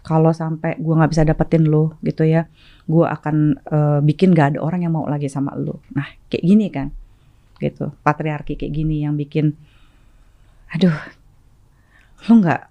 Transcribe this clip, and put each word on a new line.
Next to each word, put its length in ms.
Kalau 320
sampai 480
gua 160
nggak 160
bisa 120
dapetin 440
lo 320
gitu 240
ya, 240
gua 240
akan, 240
eh, 420
bikin 300
nggak 240
ada 40
orang 200
yang 160
mau 80
lagi 240
sama 260
lo." 380
Nah, 160
kayak 160
gini 260
kan, 200
gitu. 420
Patriarki 560
kayak 160
gini 320
yang 100
bikin, 460
aduh, 260
lo 120
nggak 260